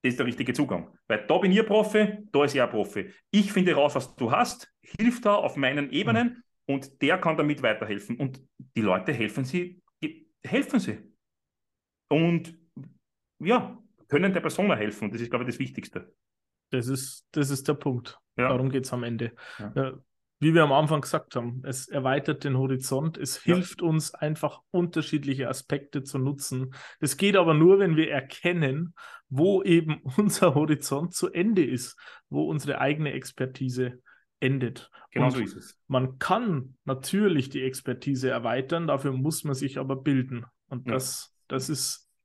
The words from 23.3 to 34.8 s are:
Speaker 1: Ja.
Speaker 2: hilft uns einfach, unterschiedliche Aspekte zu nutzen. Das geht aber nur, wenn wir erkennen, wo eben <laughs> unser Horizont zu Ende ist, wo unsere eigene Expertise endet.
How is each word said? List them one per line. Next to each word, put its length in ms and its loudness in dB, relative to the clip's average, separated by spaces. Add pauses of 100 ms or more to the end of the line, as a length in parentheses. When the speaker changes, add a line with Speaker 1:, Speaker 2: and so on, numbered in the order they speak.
Speaker 1:
Ja. 100 6
Speaker 2:
hilft 260 -4
uns 320 0
einfach, 480 -4 (100)
unterschiedliche 760 -2
Aspekte 560 -6
zu 160 -6
nutzen. 560 -4 (240)
Das 180 -2
geht 200 4
aber 160 6
nur, 260 8
wenn 160 4
wir 160 2
erkennen, 840 -2 (360)
wo 340 4
eben 420 4
<laughs> 120 -2
unser 360 4
Horizont 600 0
zu 180 -2
Ende 340 2
ist, 320 -6 (320)
wo 200 -2
unsere 300 -4
eigene 340 0
Expertise 880 -6 (400)
endet. 500 -2 (200)